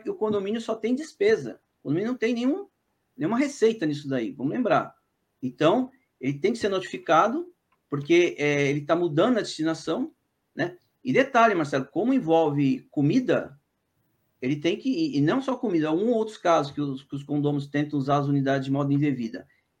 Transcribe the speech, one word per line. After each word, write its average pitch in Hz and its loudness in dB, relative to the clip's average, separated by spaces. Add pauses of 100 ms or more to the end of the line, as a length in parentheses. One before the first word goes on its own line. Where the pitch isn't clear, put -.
o 202 -4
condomínio 208 -2
só 226 -6
tem 233 -2
despesa. 208 -2 (200)
O - -20
condomínio 185 -2
não 254 -8
tem 233 0
nenhum, 269 -2 (480)
nenhuma 160 -2
receita 233 0
nisso 143 -4
daí, 117 -2
vamos 139 -4
lembrar. 185 0 (480)
Então, 175 2 (280)
ele 143 -4
tem 190 0
que 233 -2
ser 208 -2
notificado, 190 0 (440)
porque, 165 2
é, 143 2
ele 147 0
tá 156 0
mudando 175 2
a 202 0
destinação, 165 -4 (440)
né? 175 -4 (260)
E 127 -2
detalhe, 226 4
Marcelo, 143 -2
como 226 -2
envolve 156 2
comida, 151 0 (800)
ele 131 -2
tem 170 -2
que, 269 -6
e, 160 -2
e - 4
não 190 2
só - -4
comida, 160 0
um 196 0
ou 247 4
outros 220 -4
casos 156 2
que - -6
os, 135 -4
que - -14
os 139 -8
condôminos 147 -2
tentam 147 -2
usar 139 0
as 143 0
unidades 139 2
de 135 -2
modo 139 0
indevida, 139 -2 (340)